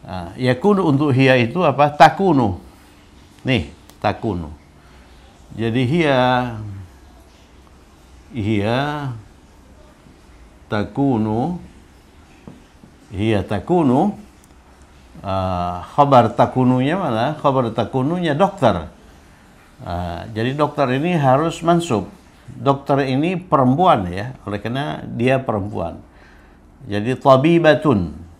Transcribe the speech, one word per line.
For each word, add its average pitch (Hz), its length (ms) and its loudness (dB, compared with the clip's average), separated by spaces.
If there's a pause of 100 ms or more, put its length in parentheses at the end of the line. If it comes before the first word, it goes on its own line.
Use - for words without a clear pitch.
Ah, 90 320 -12
yakunu 156 480 2
untuk 143 240 2
hia 131 240 6
itu 123 320 0
apa? 143 240 2
Takunu. 147 720 2 (800)
Nih, 113 240 0 (320)
takunu. 90 560 -4 (960)
Jadi 113 320 -2
hia, 127 720 0 (1800)
hia 127 800 -2 (1600)
takunu, 117 880 -2 (1500)
hia 104 320 0
takunu. 147 720 0 (1000)
Ah, 92 640 -4 (160)
khabar 135 320 6
takununya 127 640 2
mana? 143 480 -2
Khabar 131 320 0
takununya 143 640 -2
dokter. 117 480 0 (960)
Ah, 87 480 -8
jadi 117 240 -4
dokter 143 400 -2
ini 165 240 -2
harus 151 480 0
mansub. 165 400 0 (400)
Dokter 139 640 -2
ini 151 240 -2
perempuan 143 800 2
ya, 110 320 -10
oleh 101 160 -6
karena 139 420 -8
dia 120 380 -2
perempuan. 101 560 -6 (880)
Jadi 104 320 -4
tabibatun. 139 960 4 (260)